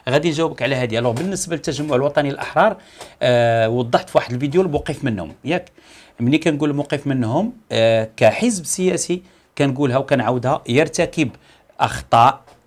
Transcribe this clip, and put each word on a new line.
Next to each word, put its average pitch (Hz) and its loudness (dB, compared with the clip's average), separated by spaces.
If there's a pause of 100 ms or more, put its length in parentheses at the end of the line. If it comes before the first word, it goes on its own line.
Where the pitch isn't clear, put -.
غادي 151 2
نجاوبك 151 -2
على 131 0
هذه. 120 -2
الوغ، 120 0
بالنسبة 170 -4
للتجمع 147 -4
الوطني 143 0
الأحرار، 196 0 (440)
آه، 117 4
وضحت 120 -2
في - 0
واحد - -4
الفيديو 143 0
الموقف 147 -4
منهم، 92 -4 (120)
ياك؟ 170 -4 (480)
ملي 131 2
كنقول 151 0
الموقف 143 -4
منهم، 131 -2 (180)
آه، 113 2
كحزب 180 2
سياسي 180 -2 (360)
كنقولها 139 2
وكنعاودها، 127 0
يرتكب 160 0 (500)
أخطاء، - 4 (260)